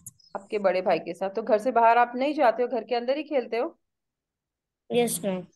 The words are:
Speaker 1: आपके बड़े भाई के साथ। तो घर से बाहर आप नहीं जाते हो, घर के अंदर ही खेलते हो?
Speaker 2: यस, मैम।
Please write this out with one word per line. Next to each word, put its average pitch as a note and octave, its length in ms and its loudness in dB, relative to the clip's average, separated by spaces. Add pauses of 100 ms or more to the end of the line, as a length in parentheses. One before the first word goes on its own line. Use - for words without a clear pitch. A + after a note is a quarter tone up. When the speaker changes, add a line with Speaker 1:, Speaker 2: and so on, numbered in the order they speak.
(360)
Speaker 1:
आपके G#3 220 -8
बड़े F#3 240 2
भाई F#3 160 2
के E3 160 -8
साथ। F#3+ 160 -6
तो A3+ 120 -4
घर G#3+ 160 2
से G#3+ 120 -2
बाहर A#3 280 6
आप A#3+ 180 2
नहीं C#4 180 -2
जाते B3 280 2
हो, A#3+ 60 -2
घर A#3 160 -6
के G#3+ 100 -6
अंदर A#3+ 220 -2
ही D#4 60 -6
खेलते C4+ 340 -4
हो? C#4+ 220 -6 (1120)
Speaker 2:
यस, A#3 320 0
मैम। F#3 320 -4